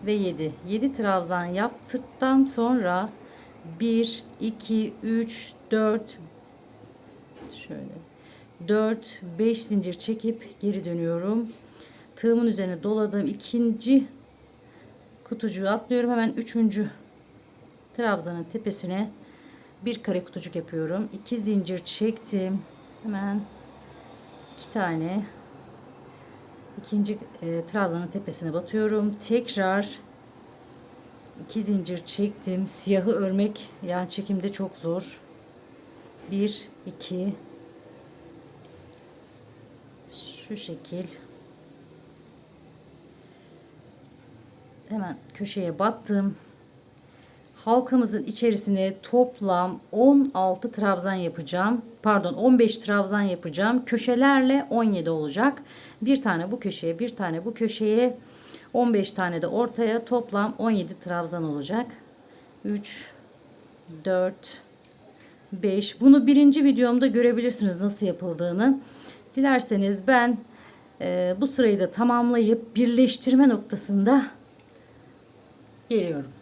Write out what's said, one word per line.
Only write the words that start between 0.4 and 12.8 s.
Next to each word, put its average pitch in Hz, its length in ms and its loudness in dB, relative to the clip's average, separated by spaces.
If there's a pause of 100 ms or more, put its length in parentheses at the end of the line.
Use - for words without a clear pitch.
Yedi 226 240 0
trabzan 185 520 0
yaptıktan 254 960 0
sonra 226 680 0 (680)
bir, 226 440 0 (160)
iki, 220 520 -2 (100)
üç, 226 500 -4 (180)
dört, 214 480 0 (1400)
şöyle - 280 -14 (880)
dört, 220 520 0 (180)
beş 220 260 0
zincir 180 300 -2
çekip 220 680 -6
geri 196 240 -2
dönüyorum. 170 640 -2 (680)
Tığımın 233 300 2
üzerine 185 360 -2